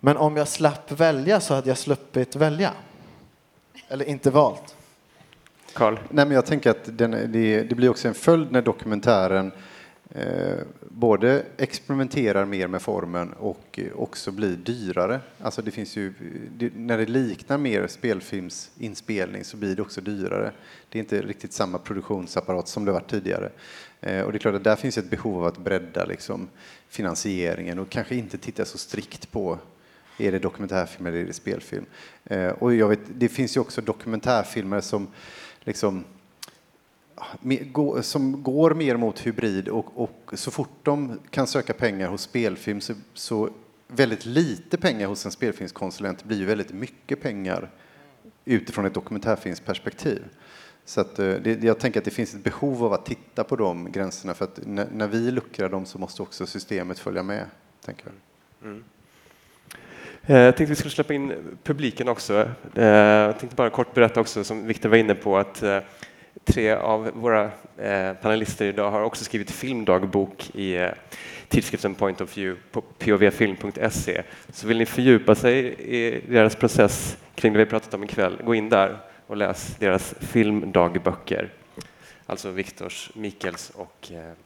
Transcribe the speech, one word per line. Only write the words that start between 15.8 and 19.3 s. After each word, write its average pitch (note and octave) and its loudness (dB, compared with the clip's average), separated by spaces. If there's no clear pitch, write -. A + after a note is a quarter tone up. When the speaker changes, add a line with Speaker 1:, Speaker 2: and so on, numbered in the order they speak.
Speaker 3:
ju, G2 -6
det, A#2 -4
när A#2 -2
det A2 2
liknar B2 -2
mer G#2+ 0
spelfilmsinspelning, G2 -6